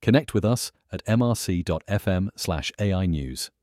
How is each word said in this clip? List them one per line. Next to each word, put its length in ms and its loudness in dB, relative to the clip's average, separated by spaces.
Connect 320 2
with 100 2
us 300 0
at 160 -6
M 140 4
R 160 2
C 260 -2
dot 240 -2
F 180 -2
M 300 0
slash 420 -4
A 140 2
I 140 2
news. 460 -4